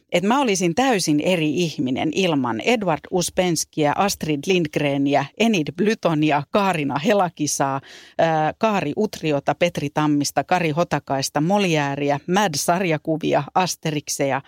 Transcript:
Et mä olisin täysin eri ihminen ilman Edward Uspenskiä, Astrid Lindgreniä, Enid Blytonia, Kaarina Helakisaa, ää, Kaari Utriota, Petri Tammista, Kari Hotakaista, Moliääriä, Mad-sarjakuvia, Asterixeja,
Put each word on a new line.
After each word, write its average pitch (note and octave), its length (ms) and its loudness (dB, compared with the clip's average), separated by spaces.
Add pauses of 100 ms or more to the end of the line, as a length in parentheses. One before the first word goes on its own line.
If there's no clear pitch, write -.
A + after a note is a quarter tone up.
(140)
Et F3 100 0
mä A#3+ 180 2
olisin F#3 340 0
täysin G3 440 2
eri D#3+ 300 0
ihminen C3+ 640 -2
ilman C#3 460 0
Edward G3+ 380 0 (120)
Uspenskiä, E3+ 840 0
Astrid D#3 500 -2
Lindgreniä, C#3+ 800 0 (120)
Enid G#3 300 2 (100)
Blytonia, D3+ 720 2
Kaarina D#3+ 480 0
Helakisaa, D#3 800 0 (360)
ää, D#3+ 400 2
Kaari G3 400 0
Utriota, D3+ 580 -2
Petri E3+ 340 -2
Tammista, D3 540 0
Kari F3 260 0
Hotakaista, C#3+ 720 -2
Moliääriä, D3 840 0
Mad-sarjakuvia, D#3+ 1160 0 (120)
Asterixeja, D3 920 -2